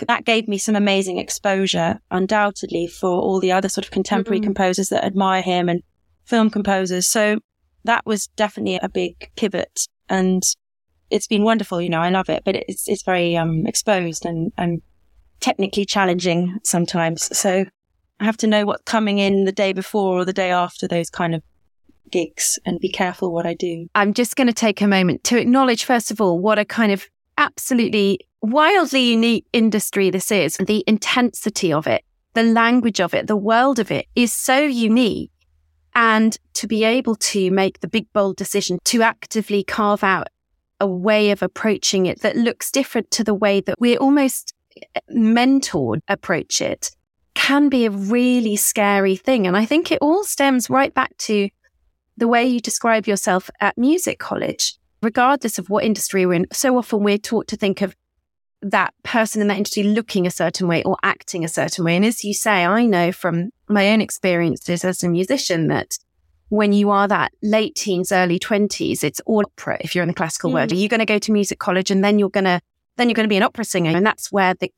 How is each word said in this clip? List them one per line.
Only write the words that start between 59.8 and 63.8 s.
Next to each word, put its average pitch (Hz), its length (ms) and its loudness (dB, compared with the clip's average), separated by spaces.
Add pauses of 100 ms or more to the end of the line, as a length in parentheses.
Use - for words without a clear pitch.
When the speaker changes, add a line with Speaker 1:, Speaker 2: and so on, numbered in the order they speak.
Speaker 2:
looking 208 420 0
a 180 60 -2
certain 180 380 -2
way 165 140 2
or 185 200 0
acting 185 400 -4
a 160 60 -4
certain 165 340 -4
way. 170 140 2
And 202 80 4
as 226 180 -2
you 208 100 -4
say, 196 320 0
I 214 200 2
know 180 260 2
from 175 380 -2 (180)
my 202 220 2